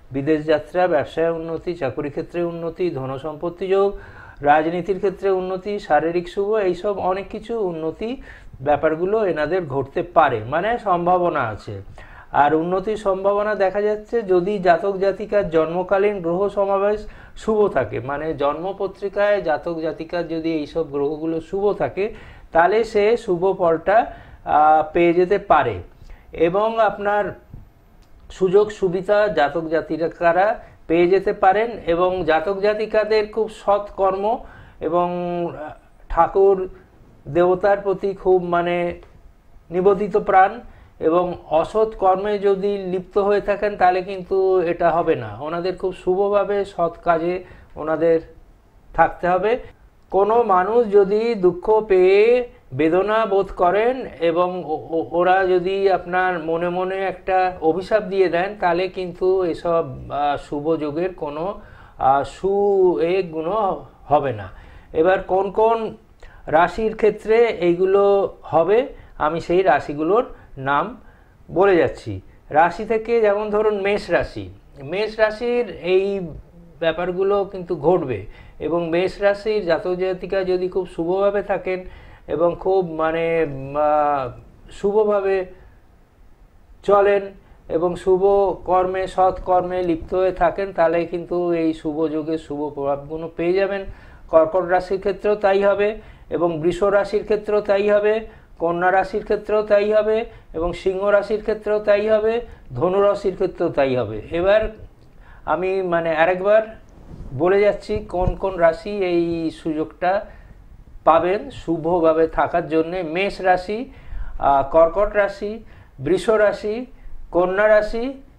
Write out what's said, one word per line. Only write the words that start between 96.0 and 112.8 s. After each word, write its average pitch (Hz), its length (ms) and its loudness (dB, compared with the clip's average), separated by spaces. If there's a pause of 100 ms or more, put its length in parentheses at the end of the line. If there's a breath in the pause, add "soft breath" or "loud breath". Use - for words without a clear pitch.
এবং 160 320 -2
বৃষ 170 220 0
রাশির 202 400 0
ক্ষেত্রেও 208 380 -2
তাই 202 280 0
হবে, 214 380 2 (320 loud breath)
কন্যা 175 320 0
রাশির 190 320 0
ক্ষেত্রেও 208 380 -2
তাই 214 320 2
হবে 220 320 2 (280 loud breath)
এবং 170 200 -4
সিংহ 190 320 -2
রাশির 202 360 2
ক্ষেত্রেও 214 380 -2
তাই 208 300 2
হবে, 220 320 2 (340 loud breath)
ধনু 180 260 2
রাশির 202 320 2
ক্ষেত্রেও 180 360 -2
তাই 135 260 2
হবে। 107 260 -4 (100)
এবার 202 420 2 (720 soft breath)
আমি, 185 360 0
মানে, 170 340 0
আরেকবার 185 460 4 (720)
বলে 180 280 2
যাচ্ছি 208 360 0
কোন 180 380 -2
কোন 190 200 -4
রাশি 165 340 2
এই 170 640 -2
সুযোগটা 170 720 -4 (800 loud breath)
পাবেন 180 480 2
শুভভাবে 165 760 2
থাকার 160 400 -2
জন্যে। 165 360 -2